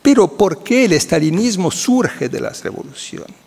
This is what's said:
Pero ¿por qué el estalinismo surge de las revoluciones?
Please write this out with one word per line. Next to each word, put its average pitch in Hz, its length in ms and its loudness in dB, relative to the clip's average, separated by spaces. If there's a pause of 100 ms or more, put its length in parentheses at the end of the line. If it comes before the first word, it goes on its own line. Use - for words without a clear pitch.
Pero 240 280 6
¿por 190 360 -2
qué 254 220 2
el 180 80 4
estalinismo 170 760 0
surge - 600 -2
de - 100 -6
las - 240 -8
revoluciones? - 720 -12 (100)